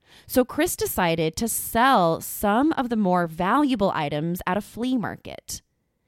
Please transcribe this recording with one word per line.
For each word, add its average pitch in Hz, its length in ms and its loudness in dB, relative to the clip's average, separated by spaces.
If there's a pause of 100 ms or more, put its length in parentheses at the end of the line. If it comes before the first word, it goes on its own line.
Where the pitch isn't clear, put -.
(260)
So 254 180 4
Chris 320 320 -2
decided 165 600 0
to 233 120 -2
sell 226 720 2
some 240 520 0
of 247 180 -2
the 233 60 -2
more 180 300 2
valuable 196 680 2
items 156 520 -4
at 185 100 0
a 208 60 -4
flea 254 340 -4
market. - 640 -8 (460)